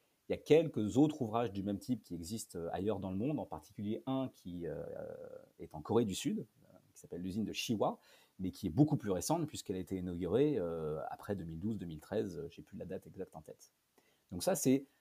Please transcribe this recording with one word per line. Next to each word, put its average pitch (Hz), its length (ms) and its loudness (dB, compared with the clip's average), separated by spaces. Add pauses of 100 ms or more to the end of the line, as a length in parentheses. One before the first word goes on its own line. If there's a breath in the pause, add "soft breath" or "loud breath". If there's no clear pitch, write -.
(280)
Il 98 40 0
y - 20 0
a - 40 -2
quelques 143 580 6
autres 151 260 6
ouvrages 113 300 0
du 98 100 -2
même 101 160 0
type 117 240 -2
qui - 140 -10
existent, 90 420 -8
euh, 85 140 -4
ailleurs 95 260 0
dans 92 140 -4
le 95 40 -2
monde, 135 220 0
en - 80 -6
particulier 104 600 -6
un 131 280 0
qui, 87 320 -8
euh, 76 160 -4 (800)
est 82 140 -12
en 76 80 -8
Corée 113 240 4
du 92 80 -2
Sud, 214 240 -2
euh, - 400 -14 (160)
qui - 60 -20
s'appelle 87 200 -10
l'usine 95 240 -2
de 85 80 -4
Chiwa, 127 460 0 (400 soft breath)
mais 92 120 -4
qui - 180 -4
est - 20 -4
beaucoup 147 260 6
plus 101 140 -2
récente 151 360 0
puisqu'elle 98 300 -6
a 92 40 -2
été 92 160 -4
inaugurée, 92 600 2
euh, 82 420 -2 (120)
après - 260 -4
deux 92 80 -4
mille 82 160 -8
douze, 107 160 -2
deux 92 80 -6
mille 80 160 -8
treize, 98 380 -2
euh, 80 100 -6
j'ai 80 140 -16
plus 95 160 -14
la 90 80 -8
date 92 200 -8
exacte 98 300 -10
en 73 60 -12
tête. - 280 -18 (600 soft breath)
Donc 92 120 -6
ça, 185 120 4
c'est, 135 320 4 (140 loud breath)